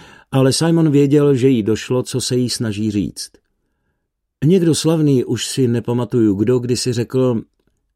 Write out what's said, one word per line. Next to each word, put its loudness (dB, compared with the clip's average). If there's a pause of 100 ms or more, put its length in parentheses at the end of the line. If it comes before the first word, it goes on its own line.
(320)
ale 2
Simon 2
věděl, 2
že 2
jí 2
došlo, -2
co -8
se -4
jí -2
snaží -4
říct. -6 (1120)
Někdo 4
slavný, 2
už -6
si 0
nepamatuju 0
kdo, 0
kdysi -4
řekl: -2 (540)